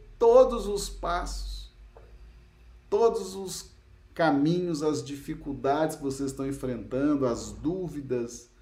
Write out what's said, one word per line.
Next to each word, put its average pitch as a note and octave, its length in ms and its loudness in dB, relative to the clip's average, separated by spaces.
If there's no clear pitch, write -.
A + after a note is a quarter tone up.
todos A#3 480 8
os G3+ 200 -4
passos, - 840 -6
todos G3+ 460 2
os F#3+ 380 -10
caminhos, D#3+ 680 2
as D3 200 0
dificuldades C#3+ 920 -4
que C#3+ 80 -10
vocês C3+ 260 -4
estão C3+ 180 -6
enfrentando, C3 760 -2
as A2 260 -4
dúvidas, C3+ 960 -6